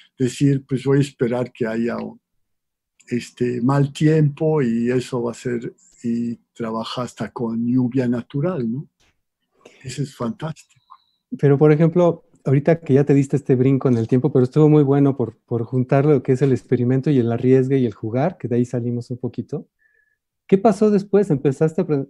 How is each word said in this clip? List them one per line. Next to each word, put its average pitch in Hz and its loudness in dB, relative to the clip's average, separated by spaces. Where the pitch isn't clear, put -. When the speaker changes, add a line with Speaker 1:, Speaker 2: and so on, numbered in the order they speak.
Speaker 1:
decir, 139 0
pues, 123 -6
voy 139 2
a 143 4
esperar 123 -4
que - -6
haya, 113 -4
este, 123 -6
mal 139 0
tiempo 156 0
y 117 -2
eso 123 -4
va 120 -6
a 113 -14
ser, 120 -8
y 117 -6
trabaja 113 -8
hasta 113 -10
con 113 -6
lluvia 123 0
natural, 131 -4
¿no? 139 -8
Eso 131 -8
es - -10
fantástico. - -10
Speaker 2:
Pero, 143 4
por 151 6
ejemplo, 170 2
ahorita 147 2
que 131 0
ya 143 4
te 143 2
diste 139 2
este 139 0
brinco 131 2
en 123 2
el 113 -2
tiempo, 127 2
pero 127 2
estuvo 151 4
muy 151 6
bueno 139 2
por, 110 -6
por 113 -4
juntar 127 0
lo 147 4
que 135 0
es 131 -2
el 139 2
experimento 127 0
y 143 2
el 117 0
arriesgue 127 2
y 123 2
el 107 -4
jugar, 127 -4
que 135 -8
de 120 -2
ahí 123 2
salimos 120 -6
un 123 -10
poquito. 131 -10
¿Qué 196 4
pasó 208 2
después? 202 0
¿Empezaste 160 0
a 165 -6
pre-, 139 -2